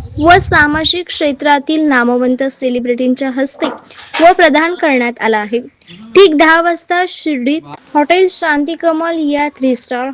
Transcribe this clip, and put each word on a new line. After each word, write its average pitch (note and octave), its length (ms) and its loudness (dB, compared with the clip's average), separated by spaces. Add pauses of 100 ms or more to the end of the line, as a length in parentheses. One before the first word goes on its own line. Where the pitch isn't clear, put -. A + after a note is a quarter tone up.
(180)
व E4 200 6
सामाजिक D#4+ 680 0
क्षेत्रातील D4 760 -2
नामवंत B3+ 600 0
सेलिब्रिटींच्या B3+ 880 -2
हस्ते C4 360 -4 (540)
व E4+ 120 8
प्रदान E4 420 2
करण्यात B3+ 460 -2
आला A3 180 0
आहे. G#3 200 -4 (560)
ठीक F4+ 220 6
दहा D#4+ 240 4
वाजता F4 480 -2
शिर्डीत D4 680 -4 (180)
हॉटेल E4+ 360 2
शांतिकमल D#4+ 880 -2 (120)
या C#4+ 260 -2
थ्री C4 180 0
स्टार B3 400 -4